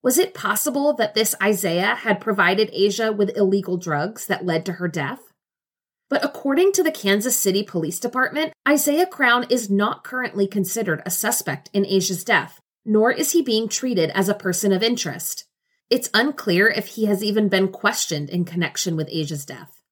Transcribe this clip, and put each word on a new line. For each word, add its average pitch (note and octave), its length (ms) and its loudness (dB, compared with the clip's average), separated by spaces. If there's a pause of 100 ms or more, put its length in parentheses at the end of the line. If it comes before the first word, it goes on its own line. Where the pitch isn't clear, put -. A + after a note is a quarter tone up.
Was B3+ 160 2
it F#4 160 0
possible C#4 600 0
that A3 200 -2
this A3 280 0
Isaiah G3 540 0
had G3+ 240 -2
provided G3+ 540 2
Asia G#3 380 2
with G3+ 260 0
illegal F#3+ 400 2
drugs E3+ 500 -4
that F#3 180 -4
led E3 200 0
to F#3 80 -6
her F3+ 140 -4
death? D#3 340 -6 (880)
But C#4+ 160 0
according C#4+ 480 2
to F#4+ 100 2
the D#4 80 2
Kansas G#3 460 0
City G3 260 0
Police F3 360 -4
Department, C4 520 -2 (160)
Isaiah D4 380 4
Crown B3 440 2
is A3+ 200 0
not G3+ 340 0
currently B3 420 -2
considered G3 600 -2
a F#3+ 40 -10
suspect F#3 640 -4
in G3 120 2
Asia's F#3 380 0
death, - 360 0 (260)
nor G#3+ 260 4
is - 200 -2
he E4+ 100 4
being A3+ 280 0
treated F#3+ 420 0
as F#3+ 160 2
a G3+ 80 2
person G3 380 0
of F#3+ 100 0
interest. - 640 -4 (440)
It's - 240 0
unclear G#3+ 540 2
if A3 200 0
he A3 180 -4
has G3+ 180 0
even G#3 260 2
been F#3+ 200 2
questioned E3 600 -4
in F3 160 -2
connection E3+ 500 -4
with D#3 140 -4
Asia's D3 360 -6
death. - 340 -18 (120)